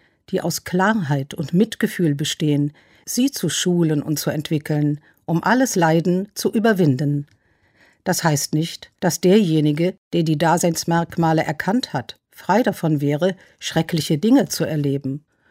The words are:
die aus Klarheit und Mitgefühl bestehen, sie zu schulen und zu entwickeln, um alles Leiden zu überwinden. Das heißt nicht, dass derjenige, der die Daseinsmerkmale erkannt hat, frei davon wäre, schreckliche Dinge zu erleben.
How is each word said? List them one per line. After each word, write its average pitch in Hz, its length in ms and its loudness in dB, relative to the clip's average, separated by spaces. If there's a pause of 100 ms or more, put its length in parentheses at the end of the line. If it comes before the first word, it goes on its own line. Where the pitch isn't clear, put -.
(300)
die 185 100 -2
aus - 240 -6
Klarheit 180 720 0
und - 180 -6
Mitgefühl 190 600 0
bestehen, 147 580 -2 (320)
sie 262 260 0
zu - 200 -4
schulen 165 520 0
und 151 160 -2
zu - 120 -4
entwickeln, 147 720 -2 (240)
um 165 180 -2
alles 247 320 2
Leiden 175 580 2
zu - 160 -2
überwinden. 147 760 0 (800)
Das 175 200 -2
heißt 151 300 0
nicht, - 360 -4 (100)
dass 170 200 0
derjenige, 165 760 2 (180)
der 170 80 2
die 156 160 0
Daseinsmerkmale 170 1040 0
erkannt 185 480 -4
hat, - 260 -8 (120)
frei 208 320 0
davon 156 400 0
wäre, 151 340 0 (220)
schreckliche 165 580 -2
Dinge 220 320 2
zu - 160 -4
erleben. 139 600 -4 (240)